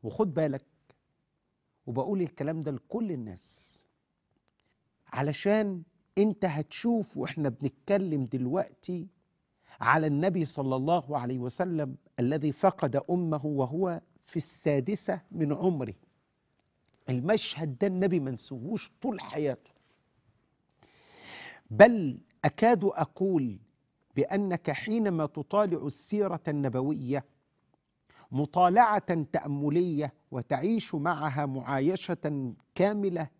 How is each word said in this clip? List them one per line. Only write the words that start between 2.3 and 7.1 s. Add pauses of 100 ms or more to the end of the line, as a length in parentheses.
ده
لكل
الناس، (1300)
علشان (360)
انت
هتشوف